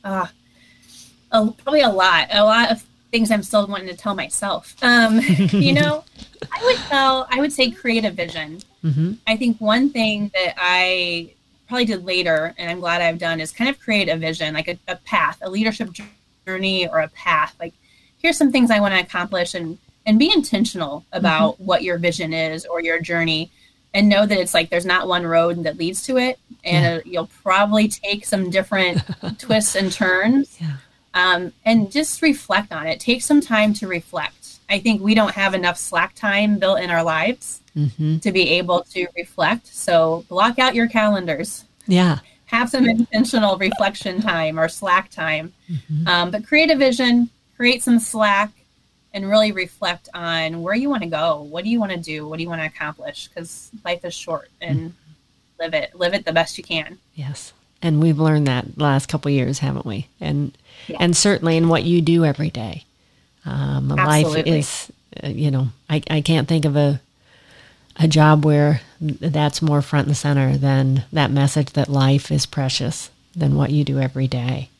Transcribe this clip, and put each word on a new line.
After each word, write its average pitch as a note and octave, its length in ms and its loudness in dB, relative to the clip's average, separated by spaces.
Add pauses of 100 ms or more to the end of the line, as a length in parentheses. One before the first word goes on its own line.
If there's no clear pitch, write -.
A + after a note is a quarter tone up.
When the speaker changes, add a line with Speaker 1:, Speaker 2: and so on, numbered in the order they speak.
Speaker 1:
Uh, F#3+ 220 -4 (1040)
a, A3 200 4
probably D4 300 0
a B3+ 80 4
lot, F#3 420 2
a G#3 140 4
lot A3 260 4
of A3+ 120 -2 (280)
things A3+ 200 0
I'm G#3 120 2
still G3+ 240 0
wanting F#3+ 220 -10
to F3 80 -12
tell G3+ 180 -6
myself. - 680 -6
Um, A#3 380 4
<laughs> C4+ 60 0 (260)
you F#3 200 4
know, D4+ 320 2 (480)
I - 120 -6
would B4 120 4 (120)
tell, C4+ 420 2
I B3+ 100 0
would C#4+ 120 0
say B3+ 180 0
create A3+ 340 -2
a G3+ 60 0
vision. E3 500 -8 (240)
Speaker 2:
Mm-hmm. D#3+ 280 0 (140)
Speaker 1:
I A3 100 0
think A#3 240 -2
one A#3 300 2
thing G#3+ 440 -2
that F#3 220 -2
I F3+ 760 0 (360)
probably B3 160 -2
did G3 200 -4
later, E3+ 540 -2
and F3 120 -8
I'm F3+ 100 -8
glad F3 220 -2
I've E3+ 160 0
done, E3 220 -4
is D#3 120 -10
kind C4 180 -2
of C4+ 100 -10
create G3+ 280 0
a D#3+ 80 0
vision, D#3+ 380 -6
like D#3 140 -6
a, F3 100 -10 (100)
a F3+ 80 -8
path, E3 460 -2
a F#3 80 -10
leadership G#3+ 400 -4 (560)
journey F#3+ 420 -2
or D#3+ 120 0
a D#3 80 -4
path. D#3 520 -2
Like, E3+ 140 -10 (440)
here's E4 180 0
some C#4 160 4
things A#3+ 180 4
I G#3 100 4
wanna G3 200 2
accomplish, F3+ 540 -4
and, E3+ 240 -8 (260)
and A3 140 4
be E4 140 4
intentional F#3+ 800 -2
about D#3+ 420 2
Speaker 2:
Mm-hmm. F#3 100 -18
Speaker 1:
what F#3 180 0
your F3 160 -2
vision E3+ 340 -2
is D#3+ 340 -6
or E3+ 160 -6
your E3 180 -2
journey, E3 500 -2 (440)
and G#3 140 4
know G3+ 180 6
that G3+ 120 2
it's F3 160 -2
like, E3+ 160 2
there's F3 160 0
not F#3 200 0
one F3 200 -2
road E3 380 2
that D#3 140 -4
leads F3 280 -4
to B3+ 100 0
it. B3+ 220 0 (260)
And E3+ 200 2
Speaker 2:
Yeah. E3+ 120 2
Speaker 1:
uh, D#3+ 80 -6
you'll E3+ 260 -6 (120)
probably G#3 460 4
take G3+ 360 -6
some F#3+ 260 -2
different F#3 520 0 (180)
Speaker 2:
<laughs> G#3 180 -10
Speaker 1:
twists G#3+ 380 0
and F#3+ 160 0
turns. G#3 680 0
Speaker 2:
Yeah. D3+ 160 -6 (380)
Speaker 1:
Um, F3+ 380 0 (140)
and A3 260 4
just - 300 -2
reflect G#3 500 0
on D#3 140 -8
it. D#3+ 140 -4
Take A#3+ 220 0
some D4 200 4
time G#3+ 320 2
to G#3 120 -6
reflect. - 720 -8 (120)
I G3+ 80 0
think G3+ 240 0
we G#3+ 120 2
don't G#3+ 200 2
have G3 180 0
enough F3 240 -2
slack F3+ 380 -4
time G#3 440 0
built F#3 220 2
in F3+ 100 -4
our E3 140 0
lives E3 560 -4 (160)
Speaker 2:
Mm-hmm. D#3 420 -2
Speaker 1:
to F#3+ 140 -2
be F3+ 180 2
able F3 320 2 (100)
to F3+ 140 -4 (100)
reflect. F3 500 -2
So E3 600 0
block G#3+ 300 0
out B3+ 160 2
your A#3 140 0
calendars. G3+ 760 -2 (220)
Speaker 2:
Yeah. F3+ 320 4 (280)
Speaker 1:
Have A3+ 220 0
some B3+ 180 2
intentional A3+ 680 2
reflection G3 640 -2
time D#3+ 400 -2
or E3 80 2
slack F#3+ 420 -2
time. D#3+ 440 -6 (160)
Speaker 2:
Mm-hmm. D#3 360 -4
Speaker 1:
Um, F3+ 240 2
but G#3 160 -6
create D#4 240 4
a D4 60 4
vision, B3 540 2 (260)
create A#3+ 260 0
some A#3 160 4
slack, G#3+ 520 0 (640)
and G3 140 -6
really G#3+ 240 4
reflect F3+ 600 -6
on E3 480 -4
where F#3 140 -2
you C4+ 160 0
wanna G#3+ 160 -2
go. D#3 360 -2
What D#3+ 220 -10
do A3 60 -2
you A#3 100 2
wanna F#3+ 160 -2
do? D#3 320 -8
What D#3 80 -10
do E3 60 -6
you E3+ 80 -6
wanna D#3+ 160 -6
accomplish? - 680 -10
'Cause - 360 -16 (160)
life F3 180 -6
is E3+ 100 -8
short, - 360 -10 (100)
and D#3+ 180 -4 (120)
Speaker 2:
Mm-hmm. - 720 -18
Speaker 1:
live E3 120 -6
it. D3+ 240 -4
Live F3 140 0
it G3+ 140 -4
the - 60 -4
best G#3+ 260 0
you F3+ 60 -14
can. E3 340 -8 (160)
Speaker 2:
Yes. C#3+ 400 -12 (260)
And D#3 220 2
we've D#3+ 160 4
learned D3+ 300 4
that B2+ 280 -4
the D3 80 -4
last C#3 240 2
couple D3 220 -4
of C#3+ 40 2
years, C3+ 260 -2
haven't C3+ 260 -4
we? G#2+ 220 -8 (120)
And, D3 320 -4 (360)
Speaker 1:
Yes. - 120 -10
Speaker 2:
and E3+ 160 2
certainly E3 400 2
in E3 140 4
what E3 140 2
you E3+ 180 2
do E3 240 4
every D3+ 240 0
day. A2 340 -10 (640)
Um, C3+ 420 -2
life D3+ 380 2
Speaker 1:
Absolutely. D#3 320 0
Speaker 2:
is, - 340 -6 (320)
uh, C#3+ 40 -6
you C#3+ 220 -2
know, C3 180 0 (200)
I, D#3 220 0
I D#3 100 2
can't D#3 260 2
think D#3+ 200 2
of D3 100 2
a, C#3+ 240 2 (960)
a D#3+ 120 4
job D3+ 380 6
where D3 340 4 (220)
that's D3 580 -2
more D3 220 2
front C#3+ 240 0
and C#3+ 100 0
center C#3 400 2
than C3+ 560 2
that D3 180 0
message C#3 420 0
that - 180 0
life C3+ 420 2
is B2+ 140 0
precious, - 640 -4 (260)
than C#3+ 180 0
what C#3+ 160 2
you D3 140 2
do C3+ 160 -2
every C3 260 -2
day. B2+ 540 -4